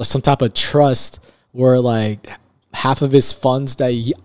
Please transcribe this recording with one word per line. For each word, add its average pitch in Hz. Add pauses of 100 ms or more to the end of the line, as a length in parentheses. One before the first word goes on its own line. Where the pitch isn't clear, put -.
some -
type 139
of 113
trust - (320)
where, 127
like, 110 (460)
half 135
of 135
his 135
funds 131
that 123
he 120 (100)